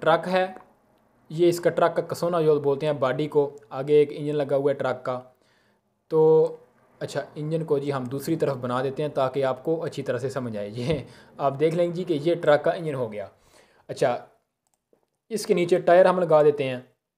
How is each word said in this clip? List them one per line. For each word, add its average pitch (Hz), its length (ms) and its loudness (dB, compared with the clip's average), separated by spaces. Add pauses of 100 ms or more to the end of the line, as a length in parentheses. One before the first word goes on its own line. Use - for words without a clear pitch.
ट्रक 165 260 2
है, 185 280 0 (760)
ये 170 180 4
इसका 170 200 0
ट्रक 165 240 2
का - 80 -2
कसोना 175 400 -4
जो 156 180 4
बोलते 139 260 -2
हैं 147 140 -2
बॉडी 135 280 -2
को, 143 240 0 (200)
आगे 147 300 2
एक 147 100 2
इंजन 151 220 -6
लगा 143 220 -2
हुआ 139 160 2
है 135 60 -4
ट्रक 127 280 -4
का। 131 100 -2 (960)
तो 160 480 4 (420)
अच्छा, 147 220 -6 (140)
इंजन 156 260 -4
को 147 160 0
जी 143 120 -4
हम 127 160 -4
दूसरी 139 280 -4
तरफ 143 220 -2
बना 123 240 -4
देते 135 220 -4
हैं 147 100 -4
ताकि 139 280 -2
आपको 131 360 -2
अच्छी 151 240 -8
तरह 127 160 -4
से 123 120 -4
समझ 120 280 -8
आए। 104 120 -8
ये 123 360 -6 (340)
आप 139 140 0
देख 156 200 0
लें 175 200 0
जी 180 100 -6
कि 175 100 -4
ये 151 220 0
ट्रक 147 260 2
का 170 100 0
इंजन 165 240 -6
हो 123 140 -4
गया। 104 200 -12 (600)
अच्छा, 131 380 -2 (1040)
इसके 214 220 -2
नीचे 175 260 2
टायर 180 280 6
हम 185 120 2
लगा 156 240 4
देते 147 200 4
हैं, 127 200 -6 (340)